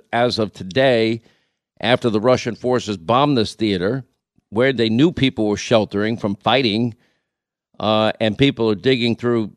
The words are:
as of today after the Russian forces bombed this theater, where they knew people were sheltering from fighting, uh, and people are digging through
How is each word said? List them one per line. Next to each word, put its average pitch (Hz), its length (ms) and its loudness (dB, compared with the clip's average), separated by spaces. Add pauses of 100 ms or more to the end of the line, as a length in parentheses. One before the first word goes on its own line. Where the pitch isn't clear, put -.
(140)
as 120 240 0
of 107 160 -2
today 113 720 0 (580)
after 120 300 0
the 104 100 0
Russian 120 320 0
forces 107 440 -4
bombed 127 380 2
this 107 200 -2
theater, 107 500 -2 (460)
where 123 200 0
they 113 180 0
knew 139 220 4
people 123 360 0
were 104 100 0
sheltering 107 580 0
from 101 200 -4
fighting, 117 580 0 (840)
uh, 107 400 2
and 110 180 0
people 123 320 0
are 107 60 0
digging 117 400 0
through 120 420 -4